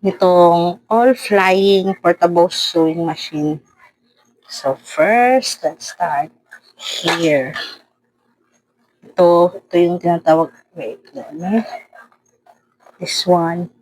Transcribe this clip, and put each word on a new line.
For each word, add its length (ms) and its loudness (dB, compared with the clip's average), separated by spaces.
nitong 880 2
all-flying 1040 2
portable 560 0
sewing 560 -2
machine. 480 -6
So 400 -6
first, 800 0
let's 320 -8
start 320 -4
here. 800 -4
Ito, 640 2
ito 160 -18
yung 160 2
tinatawag, 560 0
wait, 240 -14
ano? 480 -6
This 240 -8
one. 580 0